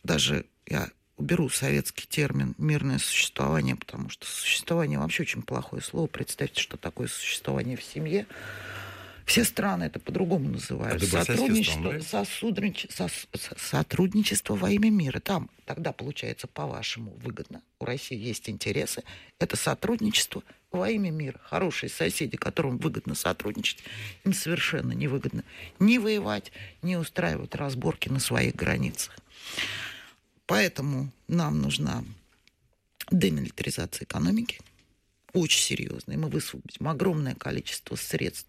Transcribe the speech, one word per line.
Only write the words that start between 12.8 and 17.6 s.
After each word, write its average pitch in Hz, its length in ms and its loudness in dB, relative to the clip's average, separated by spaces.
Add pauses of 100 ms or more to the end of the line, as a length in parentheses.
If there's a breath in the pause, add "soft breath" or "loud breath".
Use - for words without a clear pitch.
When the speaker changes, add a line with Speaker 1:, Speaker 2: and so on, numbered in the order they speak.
Speaker 1:
сос-, - 420 -4
с-, - 260 -8
сотрудничество 196 960 2
во 190 140 4
имя 208 200 8
мира. 165 300 4
Там - 280 0 (180)
тогда 160 260 -4
получается, - 560 -8
по-вашему, 113 640 -6
выгодно. - 500 -10 (160)